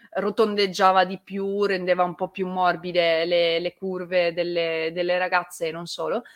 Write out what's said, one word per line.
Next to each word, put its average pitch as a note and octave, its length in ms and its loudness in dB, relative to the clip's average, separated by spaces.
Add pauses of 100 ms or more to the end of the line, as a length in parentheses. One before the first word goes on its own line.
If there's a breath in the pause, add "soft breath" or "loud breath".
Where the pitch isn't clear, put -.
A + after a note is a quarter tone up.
(140 soft breath)
rotondeggiava G3 880 2
di F#3+ 180 -4
più, G3 420 -2
rendeva F#3 380 2
un F3 140 -2
po' F#3 140 -4
più F#3 180 -6
morbide E3+ 760 2
le, E3+ 340 2
le F3 140 -4
curve F3+ 580 -2
delle, E3 600 -2
delle F3+ 260 0
ragazze F3 500 -2
e - 20 -4
non E3+ 160 -10
solo, E3+ 380 -6 (120)